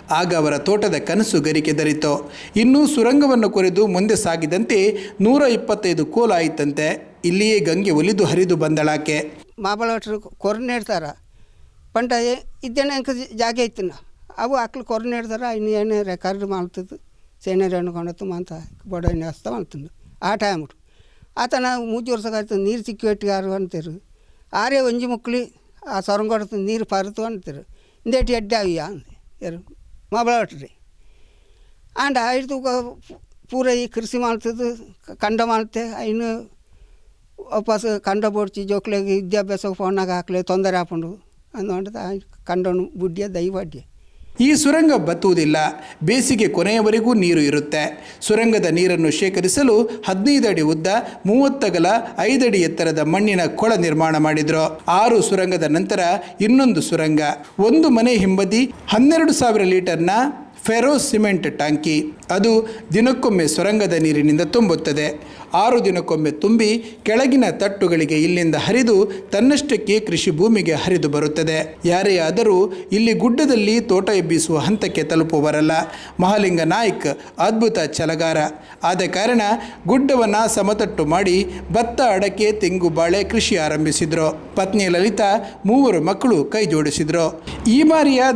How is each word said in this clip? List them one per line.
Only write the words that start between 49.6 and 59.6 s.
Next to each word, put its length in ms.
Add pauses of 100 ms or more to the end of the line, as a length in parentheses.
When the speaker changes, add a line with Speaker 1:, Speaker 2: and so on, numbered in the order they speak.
Speaker 1:
ಹದಿನೈದು 400
ಅಡಿ 140
ಉದ್ದ, 260 (380)
ಮೂವತ್ತು 420
ಅಗಲ, 180 (340)
ಐದು 260
ಅಡಿ 160
ಎತ್ತರದ 380
ಮಣ್ಣಿನ 460
ಕೊಳ 280
ನಿರ್ಮಾಣ 440
ಮಾಡಿದ್ರು. 680
ಆರು 360
ಸುರಂಗದ 420
ನಂತರ 360 (420)
ಇನ್ನೊಂದು 400
ಸುರಂಗ. 400 (380)
ಒಂದು 300
ಮನೆ 260
ಹಿಂಬದಿ 500 (220)
ಹನ್ನೆರಡು 460
ಸಾವಿರ 280